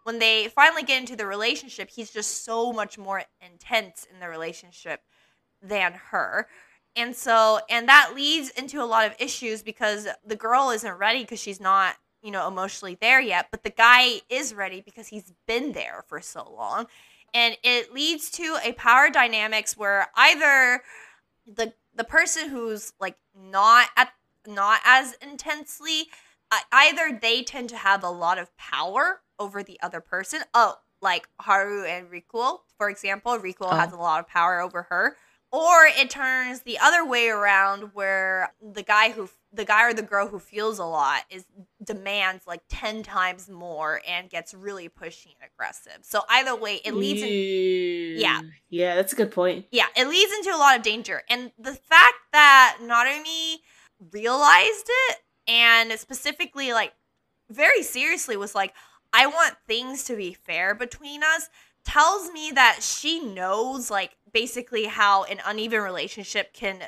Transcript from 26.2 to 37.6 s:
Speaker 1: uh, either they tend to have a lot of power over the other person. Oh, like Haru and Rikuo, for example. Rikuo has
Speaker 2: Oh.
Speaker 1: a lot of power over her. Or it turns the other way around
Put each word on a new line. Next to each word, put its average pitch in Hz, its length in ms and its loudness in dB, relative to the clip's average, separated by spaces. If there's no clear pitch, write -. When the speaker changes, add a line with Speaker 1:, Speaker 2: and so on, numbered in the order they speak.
Speaker 1:
uh, 214 100 0
either 294 480 4
they 233 220 -2
tend 240 280 -12
to 233 60 -16
have 196 260 0
a 180 80 -6
lot 175 280 -2
of 175 180 -14
power 208 640 -4
over 202 220 -10
the 190 200 -18
other 175 180 -10
person. 190 420 -8
Oh, 226 220 4
like 180 260 -2
Haru 202 440 0
and 175 260 -8
Rikuo, 233 500 -6
for 208 120 -2
example. 202 500 -6
Rikuo 185 380 -8
has 170 160 0
Speaker 2:
Oh. 180 40 -18
Speaker 1:
a 170 40 -14
lot 170 200 0
of 170 80 -12
power 175 320 0
over 180 240 -8
her. 208 320 -2
Or 320 360 6
it 262 240 2
turns 262 520 -6
the 233 160 -10
other 320 280 4
way 240 220 0
around 202 640 0